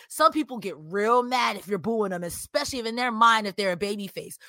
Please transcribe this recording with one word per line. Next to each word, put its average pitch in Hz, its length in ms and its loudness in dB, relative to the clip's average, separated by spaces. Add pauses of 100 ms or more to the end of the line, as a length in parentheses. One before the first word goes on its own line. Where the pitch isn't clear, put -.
Some 311 220 4
people 302 280 -4
get 175 180 -6
real 202 460 2
mad 240 340 0
if 185 100 -14
you're 196 120 -2
booing 208 320 0
them, 175 120 -6
especially 277 580 -4
if 220 60 -4
in 226 100 -4
their 247 140 0
mind, 226 360 6
if 190 100 -6
they're 196 160 2
a 175 40 -2
baby 202 300 -4
face. - 320 -12 (100)